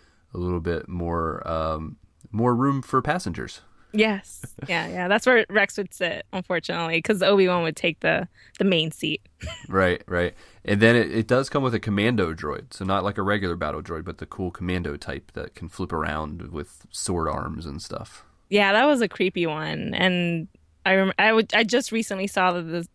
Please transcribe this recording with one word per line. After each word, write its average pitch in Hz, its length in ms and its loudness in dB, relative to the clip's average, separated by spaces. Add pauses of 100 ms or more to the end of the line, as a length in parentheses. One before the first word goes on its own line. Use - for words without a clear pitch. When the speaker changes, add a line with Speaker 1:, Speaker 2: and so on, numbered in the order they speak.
(340)
Speaker 1:
a - 20 -10
little 90 240 -2
bit 85 300 -4
more, 85 580 -4
um, 80 480 -4 (360)
more 117 220 2
room 135 280 0
for 131 180 0
passengers. 135 640 -4 (300)
Speaker 2:
Yes. 214 580 0
Speaker 1:
<laughs> - 180 -12
Speaker 2:
Yeah, 170 200 -2
yeah. 180 200 -4
That's 214 180 4
where 247 220 6
Rex 196 280 0
would 196 180 -6
sit, - 380 -4
unfortunately, 170 680 -2
'cause 196 200 2
Obi-Wan 180 400 6
would 160 140 -2
take - 240 -2
the, - 260 0 (320)
the 196 60 2
main 165 260 2
seat. - 320 -6 (180)
<laughs> - 280 -10
Speaker 1:
Right, 92 380 2
right. 87 280 0 (300)
And 101 160 2
then 117 160 8
it, 95 160 4
it 113 140 0
does 131 240 2
come 143 120 0
with 123 120 2
a 107 60 0
commando 101 540 2
droid. - 380 -8
So - 120 -10
not 95 200 0
like 101 140 -4
a 101 40 0
regular 95 340 0
battle 78 260 -4
droid, 80 220 -8
but - 140 -12
the - 80 -12
cool 92 240 -6
commando 87 460 -4
type - 380 -12
that - 200 -10
can 82 140 -12
flip - 240 -6
around 78 600 -4
with - 380 -12
sword 82 380 -2
arms 78 380 -6
and 71 160 -10
stuff. - 420 -14 (240)
Speaker 2:
Yeah, 202 240 4
that 233 140 6
was 285 160 4
a 196 60 0
creepy 180 380 -2
one. 156 480 -4
And 175 520 0 (380)
I 190 120 4
rem-, 190 220 2
I 214 140 6
would, 220 220 2
I 220 100 4
just 233 280 0
recently 202 360 -2
saw 185 240 2
the, 175 100 -4
the, 170 320 -6